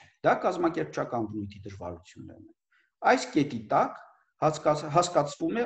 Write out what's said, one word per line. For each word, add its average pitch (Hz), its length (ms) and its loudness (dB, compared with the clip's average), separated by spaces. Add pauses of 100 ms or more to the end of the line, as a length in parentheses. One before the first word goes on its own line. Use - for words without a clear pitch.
(200)
դա 175 160 4
կազմակերպչական 160 920 -2
բնույթի 104 360 -8
դժվարություններն - 840 -14
են։ - 120 -20 (460)
Այս 247 260 4
կետի 143 380 0
տակ 175 380 0 (380)
հասկաց-, 151 460 2
հասկացվում 165 680 2
է 240 80 0